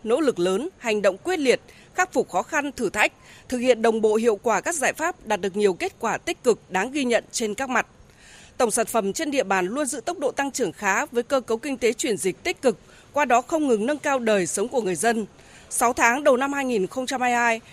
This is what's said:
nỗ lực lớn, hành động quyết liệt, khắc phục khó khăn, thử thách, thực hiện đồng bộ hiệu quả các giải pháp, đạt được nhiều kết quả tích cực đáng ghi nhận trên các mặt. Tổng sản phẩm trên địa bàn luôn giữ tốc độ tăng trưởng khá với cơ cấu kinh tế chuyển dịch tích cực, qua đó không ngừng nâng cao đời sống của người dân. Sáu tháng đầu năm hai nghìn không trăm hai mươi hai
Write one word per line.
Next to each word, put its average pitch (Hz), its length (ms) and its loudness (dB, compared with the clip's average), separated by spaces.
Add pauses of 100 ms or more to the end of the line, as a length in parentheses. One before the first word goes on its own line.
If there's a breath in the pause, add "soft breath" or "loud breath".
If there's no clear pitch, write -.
nỗ 240 180 0
lực 214 180 2
lớn, 190 380 0
hành 214 240 -2
động 190 220 2
quyết 349 160 -2
liệt, 254 220 2 (320 loud breath)
khắc 370 200 -2
phục 254 160 0
khó 180 120 -2
khăn, 285 300 -4
thử 220 180 -4
thách, 214 240 0 (360 loud breath)
thực 254 80 -2
hiện 240 240 2
đồng 226 200 2
bộ 214 140 4
hiệu 220 280 2
quả 208 180 2
các 330 140 -4
giải 247 180 0
pháp, 330 220 -4 (100)
đạt 208 160 -2
được 185 140 -4
nhiều 202 180 2
kết 339 260 -6
quả 202 180 -2
tích - 260 -8
cực 240 160 4 (100)
đáng 190 220 -2
ghi 285 120 -2
nhận 233 280 2
trên 214 220 -4
các 262 160 -6
mặt. 233 180 0 (680 loud breath)
Tổng 233 140 2
sản 220 140 -2
phẩm 196 280 -2
trên 311 180 -4
địa 269 120 0
bàn 190 240 0
luôn 277 180 -4
giữ 254 160 -6
tốc 349 180 -6
độ 254 120 -2
tăng 277 200 -4
trưởng 202 200 -2
khá 208 340 0
với 240 180 -2
cơ 269 180 -2
cấu 226 160 -4
kinh 269 200 -6
tế 240 160 0
chuyển 202 240 -2
dịch 180 260 -4
tích 370 180 -4
cực, 233 160 2 (360 loud breath)
qua 285 120 2
đó 240 160 4
không 311 260 -2
ngừng 220 180 2
nâng 285 140 -2
cao 277 200 0
đời 214 280 2
sống 202 200 -4
của 254 140 -2
người 185 140 -2
dân. 226 300 0 (440 loud breath)
Sáu 247 240 2
tháng 269 300 2
đầu 269 140 6
năm 277 160 -2
hai 277 120 -4
nghìn 226 220 0
không 262 180 -6
trăm 247 160 -4
hai 247 100 0
mươi 240 60 0
hai 233 240 0 (120)